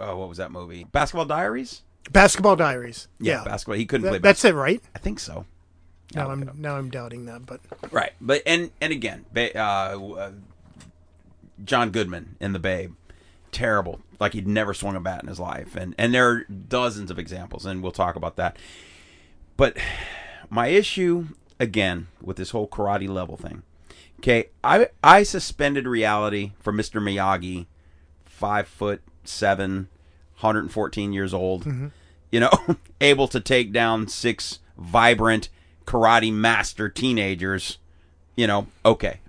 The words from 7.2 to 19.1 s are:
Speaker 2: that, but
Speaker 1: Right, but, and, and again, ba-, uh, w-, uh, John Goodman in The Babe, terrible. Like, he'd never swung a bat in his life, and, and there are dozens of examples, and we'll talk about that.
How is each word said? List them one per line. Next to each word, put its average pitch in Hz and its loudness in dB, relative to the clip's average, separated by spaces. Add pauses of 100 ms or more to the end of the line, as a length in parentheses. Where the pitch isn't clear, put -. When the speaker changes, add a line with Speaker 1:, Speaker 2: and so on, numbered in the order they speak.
Speaker 2:
that, 120 -16
but - -16 (320)
Speaker 1:
Right, - -2
but, 139 2
and, 170 0 (100)
and 156 -2
again, 110 -6
ba-, 113 -2
uh, 98 0
w-, 98 -12
uh, 98 -8 (1300)
John 120 2
Goodman 90 -6
in 98 -4
The 95 -2
Babe, 90 -4 (580)
terrible. 101 -2 (180)
Like, 104 -2
he'd 101 -6
never 104 0
swung 98 -6
a 92 -6
bat 90 -6
in - -14
his 87 -12
life, 76 -10
and, 90 -10
and 120 2
there 123 6
are 120 2
dozens 104 -4
of 87 -8
examples, 90 -12
and 92 -6
we'll 92 -6
talk 87 -2
about 82 -8
that. 87 -4 (1000)